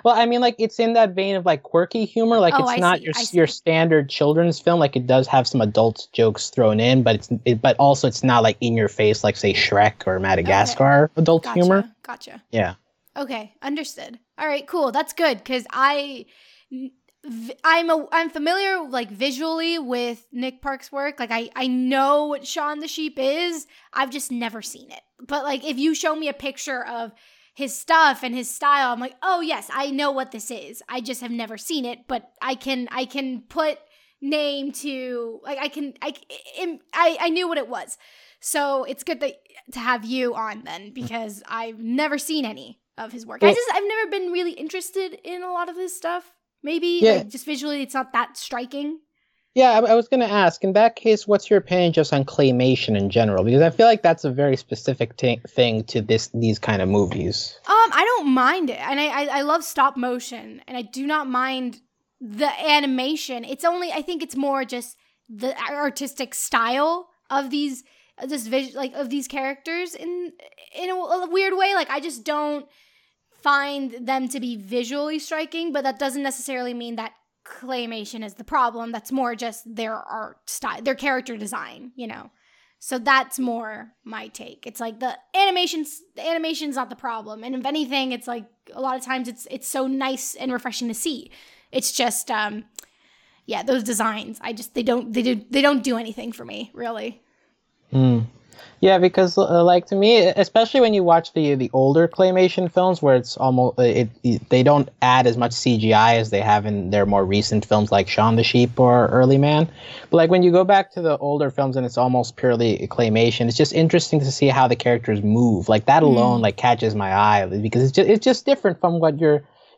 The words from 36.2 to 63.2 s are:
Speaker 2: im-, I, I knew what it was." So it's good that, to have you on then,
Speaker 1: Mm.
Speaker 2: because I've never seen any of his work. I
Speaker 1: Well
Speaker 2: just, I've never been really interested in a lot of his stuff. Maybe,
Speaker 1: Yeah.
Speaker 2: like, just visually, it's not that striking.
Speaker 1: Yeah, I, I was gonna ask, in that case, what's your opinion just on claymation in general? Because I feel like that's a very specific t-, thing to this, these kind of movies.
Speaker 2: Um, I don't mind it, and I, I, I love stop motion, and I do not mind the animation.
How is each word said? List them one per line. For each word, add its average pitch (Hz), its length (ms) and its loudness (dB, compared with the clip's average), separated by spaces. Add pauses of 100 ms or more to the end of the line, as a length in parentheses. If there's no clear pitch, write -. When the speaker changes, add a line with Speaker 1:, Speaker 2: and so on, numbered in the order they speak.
Speaker 2:
im-, 339 220 -8 (140)
I, 339 260 2
I 339 80 -2
knew 349 180 -2
what 330 120 -4
it 233 100 -6
was." 233 300 -12 (420)
So 277 440 -2
it's 277 200 -12
good 311 160 -6
that, 285 140 -4 (380)
to 247 80 -12
have 233 260 -4
you 247 280 -4
on 220 300 -10
then, 170 160 -14
Speaker 1:
Mm. 208 140 -20
Speaker 2:
because 226 520 -12
I've 226 320 -10
never 269 380 -2
seen 294 300 -6
any 214 320 -14 (200)
of 226 120 -12
his 226 140 -18
work. 254 180 -12
I 403 40 8
Speaker 1:
Well 403 80 6
Speaker 2:
just, 480 200 -2
I've 392 140 -2
never 440 220 -4
been 370 220 -6
really 349 200 -4
interested 359 720 -10
in 359 180 -12
a 359 80 -10
lot 349 200 -6
of 339 60 -12
his 370 200 -10
stuff. 349 340 -8 (320)
Maybe, 339 400 -2
Speaker 1:
Yeah. 220 120 6
Speaker 2:
like, 208 140 -4
just - 180 -16
visually, 294 340 -6
it's 269 140 -10
not 262 180 -6
that 240 240 -4
striking. 285 640 -10 (560)
Speaker 1:
Yeah, 254 160 6
I, 220 80 4
I 226 160 6
was 233 140 2
gonna 254 180 2
ask, 190 360 2
in 190 120 2
that 226 200 6
case, 220 320 2
what's 202 220 2
your 202 100 6
opinion 180 360 2
just 151 180 2
on 139 140 2
claymation 127 680 2
in 98 140 2
general? 101 360 2
Because 127 180 6
I 165 80 4
feel 226 160 4
like 220 160 6
that's 165 220 2
a 143 60 -2
very 135 280 2
specific - 580 -6
t-, 120 320 0
thing 113 360 0
to 113 180 -4
this, 110 320 0
these 113 240 0
kind 98 240 -2
of 92 80 0
movies. 98 760 -2
Speaker 2:
Um, 381 80 2
I 440 300 4
don't 440 240 0
mind 269 400 2
it, 196 100 -8
and 180 220 -6
I, 302 60 -2
I, 285 320 -4
I - 20 -2
love 302 240 0
stop 277 320 0
motion, 240 720 -8
and 247 80 -12
I 247 60 -8
do 254 240 -10
not 302 220 -2
mind 254 520 -4 (400)
the 247 300 -4 (100)
animation. 285 800 -2